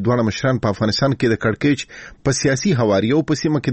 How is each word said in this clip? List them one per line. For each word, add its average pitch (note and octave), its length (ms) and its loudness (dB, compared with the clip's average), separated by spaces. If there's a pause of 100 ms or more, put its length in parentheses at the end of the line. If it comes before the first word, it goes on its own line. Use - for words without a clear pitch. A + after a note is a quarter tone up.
دواړه A#2 240 2
مشران B2+ 360 -2
په G2+ 100 0
افغانستان B2 440 0
کې C3 140 2
د - 20 0 (100)
کړکېچ C3+ 340 0 (460)
په C3+ 160 0
سیاسي C#3+ 400 0
هواریو A2 480 2
په D3+ 140 -2
سیمه D3+ 160 0
کې - 140 -2